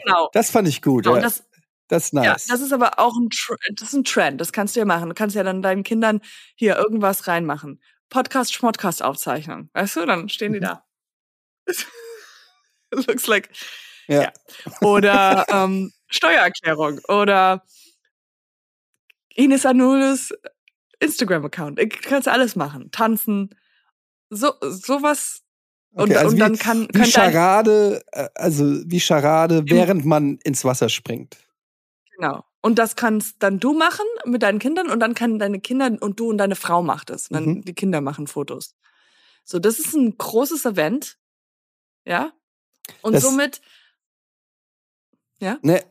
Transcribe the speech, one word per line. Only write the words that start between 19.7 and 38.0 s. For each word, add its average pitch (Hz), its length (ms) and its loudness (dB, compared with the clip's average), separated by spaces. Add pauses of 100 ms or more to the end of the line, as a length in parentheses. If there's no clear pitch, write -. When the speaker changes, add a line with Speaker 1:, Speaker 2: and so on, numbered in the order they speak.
Speaker 1:
Instagram-Account. 165 800 -4
Äh, 220 80 2
kannst 269 400 -2
du 247 40 2
alles 240 240 0
machen. 147 360 -8
Tanzen. 208 640 -2 (760)
So, 220 320 -2
sowas. 277 800 -4 (500)
Und, 190 200 -2
Speaker 2:
Okay, - 60 6
also 156 120 4
Speaker 1:
und 226 60 4
Speaker 2:
wie, 196 40 4
Speaker 1:
dann 214 180 4
kann, 226 260 -2
Speaker 2:
wie - 20 -4 (140)
Speaker 1:
kann - 20 10
dein 247 100 8
Speaker 2:
Charade, 202 1000 4
äh, - 240 -6
also 147 280 0 (220)
wie 175 140 -2
Charade, 160 600 4
Speaker 1:
Im 143 120 -4
Speaker 2:
während 175 340 4
man 147 380 2
ins 139 200 -2
Wasser 131 260 0
springt. - 480 -10 (800)
Speaker 1:
Genau. 151 300 -6 (160)
Und 220 180 2
das 220 160 0
kannst 214 480 -2
dann 196 160 2
du 269 140 0
machen 349 320 0 (200)
mit 240 180 -2
deinen 208 160 2
Kindern 320 300 -2
und 240 120 -2
dann 226 140 0
kann 233 240 -2
deine 202 200 -4
Kinder 254 400 -2
und 208 200 -6
du 226 100 -2
und 214 80 -2
deine 196 180 0
Frau 170 280 0
macht 147 260 -4
es. - 180 -10
Und - 80 -12
dann 156 100 -2
Speaker 2:
Mhm. 170 200 -2
Speaker 1:
die 180 80 -14
Kinder 180 280 -2